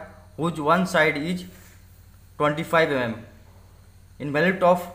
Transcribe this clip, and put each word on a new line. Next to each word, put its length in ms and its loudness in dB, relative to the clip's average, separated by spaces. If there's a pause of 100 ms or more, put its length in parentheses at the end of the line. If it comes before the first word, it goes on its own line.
(360)
whose 260 -4
one 240 2
side 380 2
is 200 -6 (960)
twenty 260 0
five 280 2
M 100 0
M। 120 -4 (1040)
Involute 500 0
of 240 2